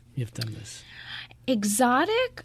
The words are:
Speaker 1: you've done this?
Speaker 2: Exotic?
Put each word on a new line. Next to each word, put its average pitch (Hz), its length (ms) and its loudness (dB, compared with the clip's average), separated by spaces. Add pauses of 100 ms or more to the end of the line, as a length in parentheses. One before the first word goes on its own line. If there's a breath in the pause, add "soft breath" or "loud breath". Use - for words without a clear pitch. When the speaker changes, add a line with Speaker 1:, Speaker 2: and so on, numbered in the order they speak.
(160)
Speaker 1:
you've 120 180 -4
done 113 200 -8
this? - 300 -14 (640 loud breath)
Speaker 2:
Exotic? 254 960 2